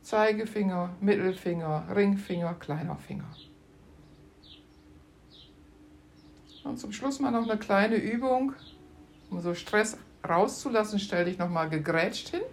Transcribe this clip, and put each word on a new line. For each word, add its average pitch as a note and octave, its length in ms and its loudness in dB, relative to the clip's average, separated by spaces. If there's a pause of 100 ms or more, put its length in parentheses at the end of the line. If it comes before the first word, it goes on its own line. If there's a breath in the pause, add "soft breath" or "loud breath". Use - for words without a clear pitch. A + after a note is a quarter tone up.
Zeigefinger, G#3+ 880 2 (100)
Mittelfinger, F#3 840 0 (100)
Ringfinger, G3 600 2
kleiner - 420 -6
Finger. - 320 -10 (3250)
Und C4+ 140 -8
zum G#3 140 -10
Schluss C4+ 280 -4
mal C4 100 2
noch A3+ 180 2
eine G#3+ 100 0
kleine G#3+ 380 4
Übung, B3+ 580 0 (760)
um F3 100 -6
so F3 140 -2
Stress G#3+ 440 0 (280)
rauszulassen. G#3+ 720 2
Stell F3 280 0
dich F3+ 120 -4
nochmal E3+ 300 0
gegrätscht D#3+ 600 0
hin F4+ 120 -2 (100)